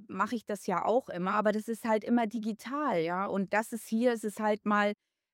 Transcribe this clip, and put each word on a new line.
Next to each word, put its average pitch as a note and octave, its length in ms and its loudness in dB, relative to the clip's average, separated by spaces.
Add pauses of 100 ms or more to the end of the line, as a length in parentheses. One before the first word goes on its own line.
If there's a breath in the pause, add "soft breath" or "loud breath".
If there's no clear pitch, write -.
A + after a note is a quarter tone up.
mache G#3 260 -2
ich A3 100 -6
das - 220 -8
ja F3 180 0
auch A#3+ 240 2
immer, F#3 260 -2
aber G#3 180 2
das G#3+ 160 -4
ist A#3 160 -6
halt A3 180 4
immer A#3+ 240 4
digital, A3+ 760 -2
ja. F3+ 260 0
Und F#3+ 280 -2
das A3 180 0
ist A3+ 140 -10
hier, A#3+ 260 2
es A3+ 120 -4
ist G#3+ 160 -6
halt G#3+ 260 0
mal G#3 260 4 (420)